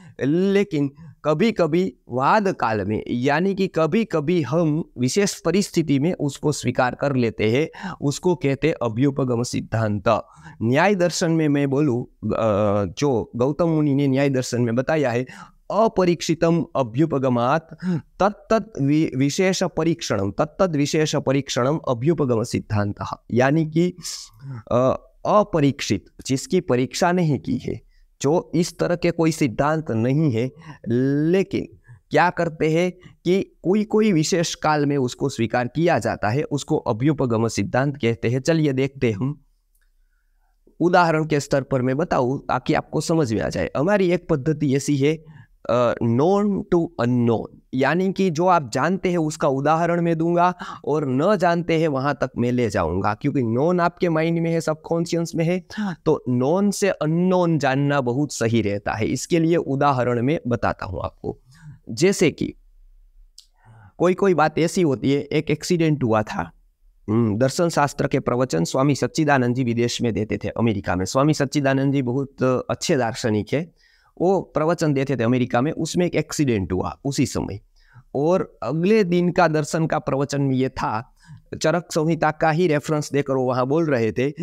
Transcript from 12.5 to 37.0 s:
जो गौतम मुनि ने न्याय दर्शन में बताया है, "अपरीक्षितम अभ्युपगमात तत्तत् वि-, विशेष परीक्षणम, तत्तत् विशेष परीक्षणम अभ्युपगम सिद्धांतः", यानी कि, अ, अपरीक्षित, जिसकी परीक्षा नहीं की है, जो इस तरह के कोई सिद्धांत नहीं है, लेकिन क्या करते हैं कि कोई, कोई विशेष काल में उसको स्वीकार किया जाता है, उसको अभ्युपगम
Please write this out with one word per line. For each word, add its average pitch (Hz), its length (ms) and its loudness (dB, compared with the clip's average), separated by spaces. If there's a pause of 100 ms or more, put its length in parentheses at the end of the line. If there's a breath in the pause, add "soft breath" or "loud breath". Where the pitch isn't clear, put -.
जो 117 500 -2
गौतम 147 320 0
मुनि 151 260 2
ने 143 140 2
न्याय 139 220 2
दर्शन 127 320 -2
में 113 140 0
बताया 135 360 0
है, 123 140 -2 (460 loud breath)
"अपरीक्षितम 170 960 2 (100)
अभ्युपगमात 135 1040 0 (420 loud breath)
तत्तत् 208 600 -2
वि-, 147 340 2
विशेष 175 480 0
परीक्षणम, 160 680 -2
तत्तत् 151 440 -2
विशेष 151 400 0
परीक्षणम 135 600 0
अभ्युपगम 135 640 0
सिद्धांतः", 101 760 -4 (160)
यानी 139 320 2
कि, 165 280 0 (800 loud breath)
अ, 123 340 0 (200)
अपरीक्षित, 147 800 0 (200)
जिसकी 151 360 -2
परीक्षा 131 500 0
नहीं 160 280 0
की - 180 -4
है, - 240 -8 (400)
जो 151 340 0
इस 170 240 -2
तरह 160 160 0
के 170 160 -2
कोई 165 200 0
सिद्धांत 151 600 -2
नहीं 131 400 2
है, 117 200 -2 (380 loud breath)
लेकिन 143 800 0 (440 soft breath)
क्या 156 180 4
करते 160 400 -2
हैं 170 220 0 (340 loud breath)
कि 180 380 0
कोई, 202 200 2
कोई 214 280 2
विशेष 165 440 0
काल 151 300 0
में 143 120 0
उसको 135 320 -2
स्वीकार 120 380 -2
किया 160 320 0
जाता 101 300 -2
है, 139 140 0
उसको 147 340 -2
अभ्युपगम 117 720 0